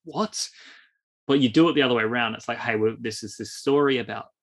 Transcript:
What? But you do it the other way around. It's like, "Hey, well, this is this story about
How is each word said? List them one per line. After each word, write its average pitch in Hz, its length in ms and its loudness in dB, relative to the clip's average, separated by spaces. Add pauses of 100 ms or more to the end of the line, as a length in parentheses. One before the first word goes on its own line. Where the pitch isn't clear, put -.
What? 165 420 -6 (800)
But 139 120 4
you 127 100 4
do 160 200 6
it 151 40 -2
the 143 100 4
other 123 120 4
way 113 80 2
around. 113 320 0
It's - 120 -14
like, 117 100 -4
"Hey, 110 200 -2
well, 110 220 0
this 117 240 -8
is 107 140 -12
this - 160 -10
story 139 460 2
about 110 260 -8 (180)